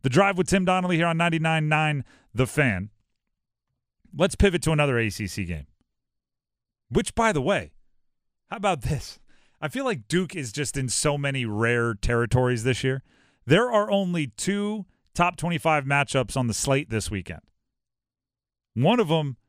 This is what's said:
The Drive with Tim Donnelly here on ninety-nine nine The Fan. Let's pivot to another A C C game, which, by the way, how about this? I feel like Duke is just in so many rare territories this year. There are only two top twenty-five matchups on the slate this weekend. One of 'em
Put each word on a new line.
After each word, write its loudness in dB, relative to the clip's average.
The 0
Drive 4
with 0
Tim 2
Donnelly 2
here 2
on 0
ninety-nine 0
nine 0
The 2
Fan. 0
Let's 0
pivot 4
to 0
another 2
A 2
C -6
C -6
game, -8
which, -2
by 2
the 0
way, -2
how -10
about -2
this? -6
I -6
feel -4
like -4
Duke -2
is -8
just -6
in -4
so 0
many -4
rare 0
territories 0
this -2
year. -2
There 4
are 2
only 0
two -4
top 0
twenty-five 0
matchups 0
on 0
the 0
slate 0
this -4
weekend. -8
One 2
of 0
'em -2